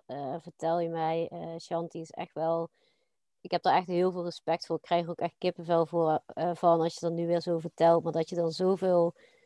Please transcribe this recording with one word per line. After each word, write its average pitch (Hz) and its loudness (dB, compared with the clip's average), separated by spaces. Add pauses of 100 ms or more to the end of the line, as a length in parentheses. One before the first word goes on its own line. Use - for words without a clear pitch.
eh, 135 -8
vertel 165 -2
je 170 0
mij, 165 -2
eh, 165 -10
Shanti, 170 -6
is 160 -12
echt - -12
wel, 165 -2 (720)
ik - -18
heb 170 -2
daar 156 4
echt 180 2
heel 180 2
veel 175 -6
respect - -4
voor. 165 -2
Ik - -12
krijg 170 0
er 165 -8
ook 165 -10
echt 170 -4
kippenvel 170 0
voor, 160 0
eh, 170 -4
van 165 4
als 165 -2
je - -14
dat 170 -2
nu 170 -2
weer 170 2
zo 170 -2
vertelt, 165 4
maar 160 -4
dat 165 -2
je 180 -8
dan 170 0
zoveel, 180 2 (320)